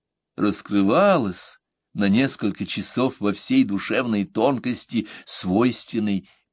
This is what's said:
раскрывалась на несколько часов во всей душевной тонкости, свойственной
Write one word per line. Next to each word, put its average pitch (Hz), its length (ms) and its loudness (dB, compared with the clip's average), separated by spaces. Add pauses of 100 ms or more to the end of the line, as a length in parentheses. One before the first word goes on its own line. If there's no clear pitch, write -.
(360)
раскрывалась 104 1200 2 (340)
на 101 160 0
несколько 120 560 0
часов 123 540 -2
во 101 140 0
всей 131 300 2
душевной 104 600 -2
тонкости, 117 840 -2 (180)
свойственной 104 1040 -2 (240)